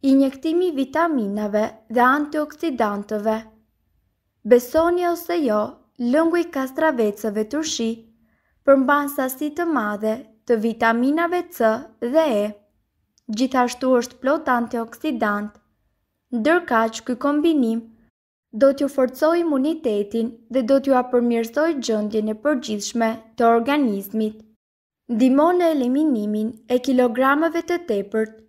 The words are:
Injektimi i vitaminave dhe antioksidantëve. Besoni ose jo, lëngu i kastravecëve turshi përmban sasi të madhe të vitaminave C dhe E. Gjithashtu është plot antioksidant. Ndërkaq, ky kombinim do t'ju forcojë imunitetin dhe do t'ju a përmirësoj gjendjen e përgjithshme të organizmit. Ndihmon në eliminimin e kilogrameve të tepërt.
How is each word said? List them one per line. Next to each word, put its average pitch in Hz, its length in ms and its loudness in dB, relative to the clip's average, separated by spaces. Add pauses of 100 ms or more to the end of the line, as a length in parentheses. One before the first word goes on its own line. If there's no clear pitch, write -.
Injektimi 277 640 2
i 302 80 -4
vitaminave 214 880 0 (220)
dhe 240 180 2
antioksidantëve. 247 1300 -2 (1040)
Besoni 330 640 4
ose 339 280 -4
jo, 214 260 0 (360)
lëngu 320 400 2
i 339 80 -2
kastravecëve 240 1000 -2
turshi 285 400 -4 (800)
përmban 277 440 4
sasi 269 400 -4
të 330 160 -4
madhe 214 480 -2 (280)
të 240 180 2
vitaminave 247 880 0
C 220 260 0 (260)
dhe 285 320 2
E. 208 160 0 (800)
Gjithashtu 254 640 0
është 240 280 0
plot 311 280 -2
antioksidant. 226 1000 -4 (840)
Ndërkaq, 240 720 0
ky 254 120 -4
kombinim 285 640 0 (720)
do 269 180 4
t'ju 277 160 -2
forcojë 277 540 0
imunitetin 254 880 -2 (180)
dhe 254 160 -2
do 269 180 4
t'ju 277 160 0
a 247 80 2
përmirësoj 240 720 0
gjendjen 214 520 -2
e 220 60 -4
përgjithshme 226 720 -2 (240)
të 233 160 2
organizmit. 220 880 0 (720)
Ndihmon 277 520 4
në 330 120 2
eliminimin 240 760 0 (160)
e 247 140 0
kilogrameve 262 840 2
të 349 240 -2
tepërt. 214 460 -4 (160)